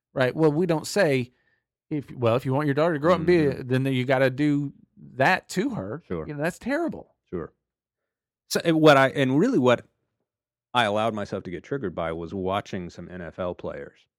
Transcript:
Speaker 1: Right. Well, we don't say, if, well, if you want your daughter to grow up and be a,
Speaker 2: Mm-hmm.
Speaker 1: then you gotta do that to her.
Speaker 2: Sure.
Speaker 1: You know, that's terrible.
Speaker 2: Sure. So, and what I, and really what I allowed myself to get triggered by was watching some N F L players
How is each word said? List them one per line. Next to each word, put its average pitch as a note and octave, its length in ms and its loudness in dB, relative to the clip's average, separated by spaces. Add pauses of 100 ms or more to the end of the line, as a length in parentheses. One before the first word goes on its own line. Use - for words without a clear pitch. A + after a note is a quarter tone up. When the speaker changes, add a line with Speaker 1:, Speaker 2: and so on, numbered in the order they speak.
(120)
Speaker 1:
Right. B2+ 220 0
Well, D#3 160 4
we E3 160 0
don't D#3 220 -2
say, C#3 420 2 (580)
if, D3+ 220 -6
well, A#2 240 0
if C3+ 100 -2
you C3 80 -2
want D3+ 140 0
your C#3 80 0
daughter D#3+ 200 2
to C#3+ 40 -4
grow D#3 140 2
up E3+ 60 2
and D#3+ 100 -4
be E3+ 180 4
a, C3+ 80 0
Speaker 2:
Mm-hmm. C3 140 -10
Speaker 1:
then C3 180 0
you B2+ 180 0
gotta C3 240 2
do C#3+ 440 0 (420)
that D3 360 0
to A#3 200 -4
her. B2+ 380 -8
Speaker 2:
Sure. E3 180 -6
Speaker 1:
You D3+ 80 -12
know, C#3+ 80 -8
that's F3 160 -4
terrible. C#4+ 560 -6 (160)
Speaker 2:
Sure. - 220 -8 (960)
So, - 160 -4
and D#3+ 160 2
what D3+ 160 10
I, C3+ 140 6
and C3+ 280 0
really A3 220 2
what B2 260 2 (880)
I B2 80 4
allowed G#2+ 320 0
myself G2+ 300 -8
to F#2 80 -12
get D#2+ 100 -12
triggered G#2+ 320 -8
by E2+ 160 -4
was E2 240 -8
watching F#2+ 560 -6
some F2 180 -18
N F#2 120 -16
F E2 180 -14
L F2+ 160 -6
players D2+ 460 -14 (180)